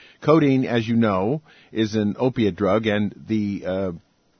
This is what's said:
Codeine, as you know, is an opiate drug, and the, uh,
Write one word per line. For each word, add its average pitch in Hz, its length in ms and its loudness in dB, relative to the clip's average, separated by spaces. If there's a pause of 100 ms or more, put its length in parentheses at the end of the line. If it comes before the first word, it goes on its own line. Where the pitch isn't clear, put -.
(200)
Codeine, 143 460 4
as 113 200 0
you 117 120 0
know, 110 440 0 (300)
is 110 240 -2
an 104 240 0
opiate 117 380 0
drug, 104 280 0
and 104 300 -2 (120)
the, 104 380 -2
uh, 92 260 -4 (480)